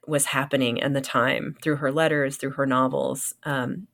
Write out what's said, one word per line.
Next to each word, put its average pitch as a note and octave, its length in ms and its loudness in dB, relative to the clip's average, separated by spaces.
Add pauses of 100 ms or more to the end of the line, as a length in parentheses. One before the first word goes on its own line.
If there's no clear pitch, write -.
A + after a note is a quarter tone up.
was D3 200 2
happening C3+ 500 0
in C#3+ 160 0
the C3+ 80 0
time C3+ 640 0
through D3+ 140 0
her C#3 140 -2
letters, D3 460 0
through C3+ 140 -6
her C#3 160 -2
novels. C3 680 0 (100)
Um, C#3 480 -4